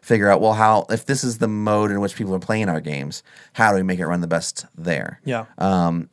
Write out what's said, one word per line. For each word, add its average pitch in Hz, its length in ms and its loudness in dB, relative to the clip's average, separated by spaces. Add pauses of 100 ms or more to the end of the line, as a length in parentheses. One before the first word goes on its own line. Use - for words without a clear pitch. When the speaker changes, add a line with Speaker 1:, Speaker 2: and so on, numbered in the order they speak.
Speaker 1:
figure 101 300 4
out, 92 100 6
well, 110 120 4
how, 110 360 4
if 117 160 -2
this 135 180 -2
is 120 140 -4
the 113 100 0
mode 107 440 0
in 101 100 -2
which 98 140 -2
people 101 180 -4
are 92 60 -2
playing 90 280 -2
our 80 140 -2
games, 73 400 -8 (320)
how 113 160 4
do 101 80 4
we 95 60 0
make 92 160 -2
it 85 80 -4
run 87 140 -2
the 87 60 -4
best 85 380 -4 (100)
there? 82 500 -6
Speaker 2:
Yeah. 117 200 -6 (140)
Speaker 1:
Um, 87 540 0